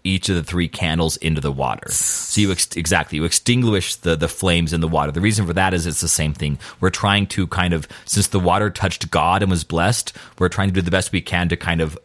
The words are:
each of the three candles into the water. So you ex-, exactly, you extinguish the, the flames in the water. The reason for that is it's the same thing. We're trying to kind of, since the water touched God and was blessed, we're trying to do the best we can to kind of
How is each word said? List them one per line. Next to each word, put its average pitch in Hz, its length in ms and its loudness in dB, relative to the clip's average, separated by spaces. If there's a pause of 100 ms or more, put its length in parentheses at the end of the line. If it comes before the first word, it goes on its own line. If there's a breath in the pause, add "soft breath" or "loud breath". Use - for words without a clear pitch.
each 95 260 0
of 95 60 2
the 82 80 0
three 87 240 -2
candles 82 500 0
into 80 240 0
the 71 100 -2
water. 65 400 -4
So - 500 -2
you 98 100 4
ex-, - 260 -2
exactly, 82 400 0
you 76 80 0
extinguish 113 680 2
the, 82 200 0
the 80 120 -2
flames 85 440 0
in 85 100 -2
the 80 60 0
water. 76 240 0
The 78 80 -4
reason 107 280 2
for 82 60 -2
that 95 200 2
is 87 140 -2
it's 73 120 -2
the 87 80 -2
same 76 280 0
thing. 73 240 -4 (200 loud breath)
We're 92 120 2
trying 101 360 2
to 92 200 -2
kind 90 260 0
of, 80 140 -2 (180 loud breath)
since 101 220 0
the 101 120 2
water 92 300 2
touched 90 400 -4
God 87 320 2
and 110 80 2
was 85 140 2
blessed, 87 500 0 (240 loud breath)
we're 113 120 2
trying 98 200 0
to 92 60 0
do 92 80 2
the 85 80 0
best 92 200 0
we 95 100 0
can 87 280 -2
to 85 80 0
kind 82 240 -2
of 78 240 -2